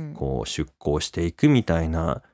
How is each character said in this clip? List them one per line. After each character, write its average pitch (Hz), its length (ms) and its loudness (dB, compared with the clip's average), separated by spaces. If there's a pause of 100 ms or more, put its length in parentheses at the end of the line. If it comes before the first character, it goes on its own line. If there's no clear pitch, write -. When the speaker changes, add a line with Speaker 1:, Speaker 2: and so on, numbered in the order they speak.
(120)
Speaker 1:
ん。 - 40 -14
Speaker 2:
こ 65 300 -4
う - 20 -8
出 - 320 -6
航 76 220 0
し - 100 -6
て 85 140 -2
い 87 80 -4
く - 160 4
み 127 140 6
た 82 200 2
い 80 60 -2
な、 80 340 -2 (100)